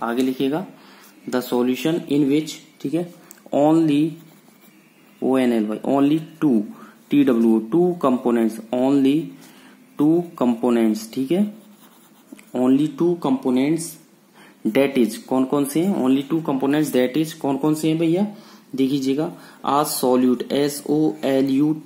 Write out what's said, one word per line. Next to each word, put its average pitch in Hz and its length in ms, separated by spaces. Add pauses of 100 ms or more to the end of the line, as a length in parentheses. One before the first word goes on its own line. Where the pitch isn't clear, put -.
आगे 117 200
लिखिएगा 135 440 (640)
the 127 120
solution 127 580 (120)
in 143 180
which, 156 220 (300)
ठीक 143 120
है, 175 120 (480)
only, 151 480 (1200)
ओ 127 160
एन 123 140
एल 110 140
वाई, 107 120 (160)
only 143 240 (240)
two, 123 180 (500)
टी 143 140
डब्ल्यू 117 320
ओ, 110 40 (120)
two 175 140 (180)
components, 117 560 (140)
only 135 420 (840)
two 160 200 (220)
components, 117 720
ठीक 131 180
है, 190 100 (1120)
only 135 340 (100)
two 170 100 (160)
components, 135 640 (800)
that 131 360
is, 104 120 (120)
कौन 131 160
कौन 143 200
से 151 160
हैं? 175 240
only 135 260
two 160 200
components, 139 460
that 127 280
is, 160 100
कौन 139 220
कौन 151 180
से 160 140
हैं 160 100
भैया? 170 280 (500)
देखिएगा, 135 480 (420)
a 143 180
solute, 127 580 (100)
S 143 380
ओ 147 80 (260)
एल 135 260
यू 147 220 (140)